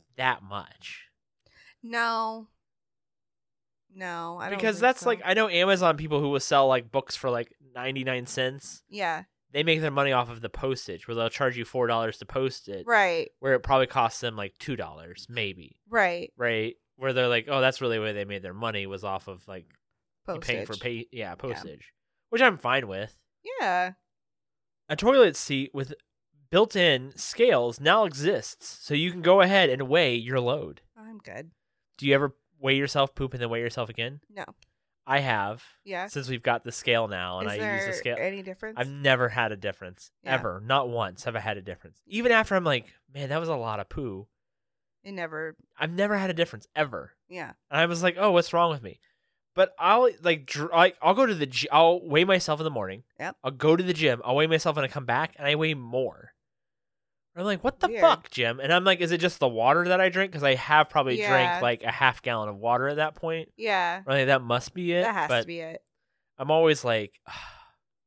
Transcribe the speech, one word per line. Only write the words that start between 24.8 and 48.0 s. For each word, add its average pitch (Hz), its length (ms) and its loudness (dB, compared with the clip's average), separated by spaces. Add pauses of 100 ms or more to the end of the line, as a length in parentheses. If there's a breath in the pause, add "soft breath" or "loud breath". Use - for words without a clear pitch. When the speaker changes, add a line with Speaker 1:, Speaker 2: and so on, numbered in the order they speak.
Speaker 1:
A 156 60 -2
toilet 220 400 6
seat 139 400 -4
with 139 200 -8 (560)
built-in 165 680 2
scales 120 640 2
now 190 240 4
exists, 156 640 -4
so - 260 -8
you 165 160 0
can 175 120 -10
go 185 180 8
ahead 185 280 6
and 127 200 0
weigh 147 260 4
your 120 240 -2
load. 123 440 -4 (140)
Speaker 2:
I'm 220 220 -20
good. 160 320 -18 (480)
Speaker 1:
Do 139 80 -4
you 139 80 6
ever 139 220 0 (220)
weigh 135 180 0
yourself, 139 380 0
poop, 135 180 -8
and 123 100 -8
then 117 80 -4
weigh 117 100 -4
yourself 120 280 -6
again? 123 400 -10
Speaker 2:
No. 202 160 -14 (640)
Speaker 1:
I 139 140 2
have. 110 440 -2 (200)
Speaker 2:
Yeah. 190 240 -8
Speaker 1:
Since 135 200 -8
we've 127 140 -6
got 120 200 0
the 120 100 -12
scale 117 360 0
now, 92 320 -8
and 101 80 -6
Speaker 2:
Is 101 40 -6
Speaker 1:
I - 40 -6
use 202 280 -4
the 196 60 -6
Speaker 2:
there - 40 -6
Speaker 1:
scale. - 260 -6
Speaker 2:
any 190 220 -6
difference? 190 360 -14
Speaker 1:
I've 131 120 -6
never 135 400 2
had 113 220 -2
a 104 40 -10
difference. 95 560 -12 (100)
Speaker 2:
Yeah. 135 120 -4
Speaker 1:
Ever. 107 300 -4
Not 131 260 0
once 104 340 -6
have 117 100 -6
I 110 60 -6
had 104 160 -6
a 98 60 -14
difference. 90 440 -16
Even 233 240 -2
after 220 240 2
I'm 180 100 2
like, 135 280 -2 (200)
"Man, 139 180 -8
that 156 100 -2
was 165 80 -6
a 156 80 -2
lot 113 240 -6
of - 80 -10
poo." 107 400 -10 (720)
Speaker 2:
It 196 100 -18
never 160 440 -10 (220)
Speaker 1:
I've 160 140 -2
never 202 260 0
had 190 120 -2
a 170 40 -2
difference, 160 320 -4 (100)
ever. 120 400 -4 (120)
Speaker 2:
Yeah. 175 240 -12 (180)
Speaker 1:
And 143 100 0
I 170 60 4
was 170 160 -4